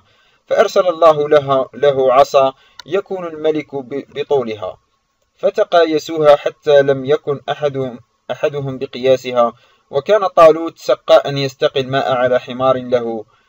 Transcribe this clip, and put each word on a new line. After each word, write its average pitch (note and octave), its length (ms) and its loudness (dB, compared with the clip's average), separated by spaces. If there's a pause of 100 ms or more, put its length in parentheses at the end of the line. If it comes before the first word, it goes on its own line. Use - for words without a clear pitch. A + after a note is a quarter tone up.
(460)
فأرسل G3 420 0
الله D#3+ 420 2
لها، C#3 440 2
له C3 400 2
عصا C3+ 400 4 (320)
يكون F#3 420 -8
الملك D#3 480 -4
ب-، C#3 300 -10 (100)
بطولها، A2+ 640 -6 (580)
فتقايسوها D#3+ 1000 2
حتى C#3+ 460 0
لم C3+ 240 -2
يكن C#3+ 440 -4
أحدهم، C3+ 500 -6 (320)
أحدهم C#3 460 -6
بقياسها، B2 760 0 (380)
وكان G3 360 0
طالوت E3 500 4
سقاء D3+ 580 0
يستقي C#3 460 -4
الماء C3 300 -4
على B2 280 0
حمار B2+ 380 -2
له، A#2+ 480 -6 (240)